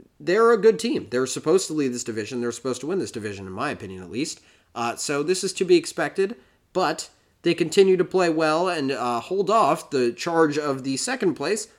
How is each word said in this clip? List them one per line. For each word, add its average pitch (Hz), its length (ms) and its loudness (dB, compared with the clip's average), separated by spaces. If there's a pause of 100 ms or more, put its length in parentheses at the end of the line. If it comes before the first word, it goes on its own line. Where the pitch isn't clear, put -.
(220)
they're 220 320 4
a 226 40 4
good 208 220 6
team. - 300 -4
They're 127 160 0
supposed 156 420 0
to 160 60 -8
lead 143 160 0
this 120 160 -6
division. 110 340 -6
They're 120 140 -2
supposed 127 280 -6
to 139 60 -8
win 185 120 -2
this 117 120 -4
division, 101 340 -8
in 95 60 -12
my 127 200 -6
opinion, 92 320 -12
at 87 60 -16
least. 127 300 -6 (340)
Uh, 117 220 -4
so 143 260 -4
this 185 220 -2
is 190 100 -4
to 190 120 -4
be 180 100 6
expected, 175 640 -2 (340)
but 160 380 -2 (320)
they 170 120 2
continue 185 440 4
to 170 80 2
play 180 240 0
well 160 400 2
and, 147 220 -2
uh, 120 280 -2
hold 185 300 -4
off 170 400 2
the 123 240 2
charge 160 440 2
of 139 280 -2
the 135 100 -2
second 214 380 0
place, 180 340 -4 (120)